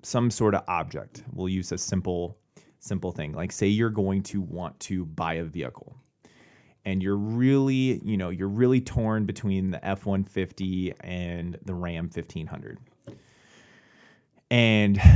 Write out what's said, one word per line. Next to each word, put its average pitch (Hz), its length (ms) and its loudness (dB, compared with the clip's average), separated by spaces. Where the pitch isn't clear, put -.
some 120 300 0
sort 107 240 2
of - 120 0
object. 82 640 -6
We'll 92 180 -4
use 92 220 -4
a 90 60 -6
simple, 87 600 -4
simple 92 320 -6
thing. 76 220 -8
Like, 82 180 -6
say - 160 0
you're 110 220 2
going 98 340 -2
to 101 180 -6
want 85 400 -10
to 92 240 -6
buy 80 300 -4
a 82 80 -4
vehicle, 78 520 -10
and 95 180 -2
you're 98 140 0
really, 131 840 2
you 107 140 -2
know, 92 120 -2
you're 92 180 -4
really 123 340 4
torn 110 440 0
between 95 440 -2
the 85 160 -6
F 95 220 -4
one 98 160 0
fifty 92 800 -4
and 87 640 -8
the 92 100 -6
Ram 85 340 -6
fifteen 82 380 -10
hundred. - 320 -14
And 107 520 6